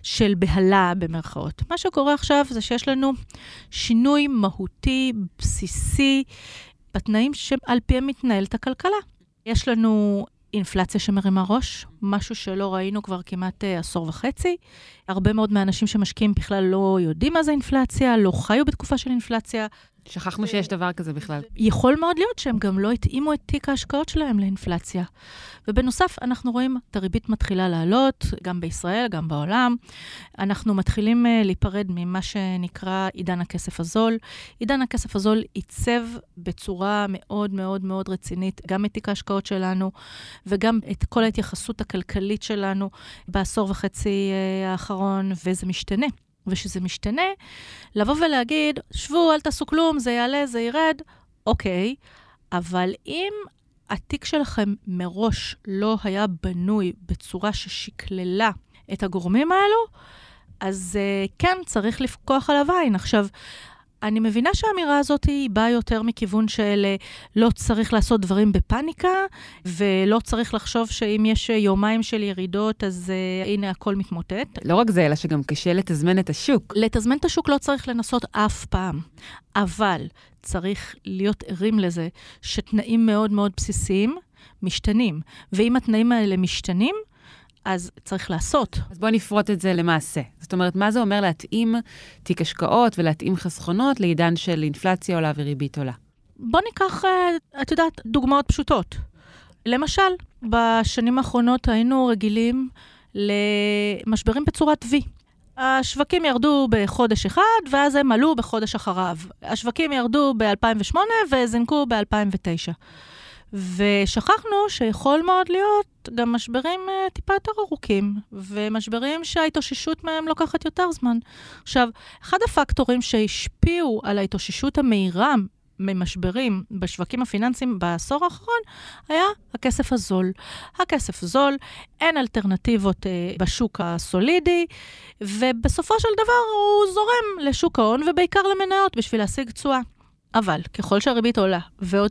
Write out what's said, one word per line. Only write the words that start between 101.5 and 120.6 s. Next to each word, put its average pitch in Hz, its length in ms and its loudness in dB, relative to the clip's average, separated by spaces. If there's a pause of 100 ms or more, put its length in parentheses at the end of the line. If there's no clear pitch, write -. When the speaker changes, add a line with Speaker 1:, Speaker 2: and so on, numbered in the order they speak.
Speaker 1:
היינו 247 380 4
רגילים 233 640 2 (460)
למשברים 208 1300 0
בצורת 302 400 2
V. 240 120 2 (600)
השווקים 269 680 2
ירדו 277 460 4
בחודש 214 560 2
אחד, 349 160 2 (280)
ואז 277 240 4
הם 277 180 4
עלו 262 240 4
בחודש 220 380 -2
אחריו. 185 420 -2 (260)
השווקים 285 500 -2
ירדו 269 440 2
באלפיים 220 440 2
ושמונה 403 340 2 (160)
וזינקו 254 560 2
באלפיים 214 460 0
ותשע. 170 400 -4 (840)
ושכחנו 202 1000 2 (120)
שיכול 277 580 2
מאוד 370 220 4
להיות 403 640 0
גם 233 180 0
משברים, 262 560 -2
אה, 381 240 -2
טיפה - 220 -2
יותר 392 240 -2
ארוכים, 208 560 -2 (180)
ומשברים 214 920 -4
שההתאוששות 320 800 -2
מהם 320 240 -2
לוקחת 320 360 -2